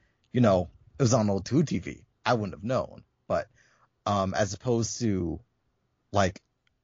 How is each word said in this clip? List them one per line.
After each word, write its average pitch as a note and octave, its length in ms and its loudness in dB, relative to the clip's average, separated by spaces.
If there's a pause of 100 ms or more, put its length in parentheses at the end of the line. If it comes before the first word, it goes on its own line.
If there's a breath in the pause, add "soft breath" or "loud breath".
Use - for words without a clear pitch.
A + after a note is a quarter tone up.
(320)
you B2 80 2
know, F#2+ 280 4 (300)
it C#3+ 40 0
was A#2+ 120 4
on G#2+ 160 2
old G2 140 -2
tube C#3+ 220 0
T F#2+ 140 -4
V. - 240 -14 (200)
I A#2+ 100 2
wouldn't G#2 200 -4
have - 100 -14
known. A#2+ 380 -6 (240)
But, E2+ 220 -4 (580 soft breath)
um, G2 280 0
as G2 200 -2
opposed A#2 460 -2
to, F2+ 400 -2 (720)
like, G2 280 2 (440)